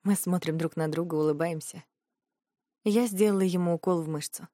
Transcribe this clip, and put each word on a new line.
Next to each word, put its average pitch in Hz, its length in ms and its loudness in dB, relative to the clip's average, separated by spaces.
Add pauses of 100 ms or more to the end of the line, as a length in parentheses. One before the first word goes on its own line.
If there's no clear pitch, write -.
Мы 202 100 4
смотрим 175 440 -2
друг 165 180 -2
на 160 120 0
друга, 165 260 -2
улыбаемся. 156 720 -2 (1000)
Я 220 220 2
сделала 202 340 2
ему 180 340 2
укол 170 280 0
в 151 60 -6
мышцу. 156 460 -8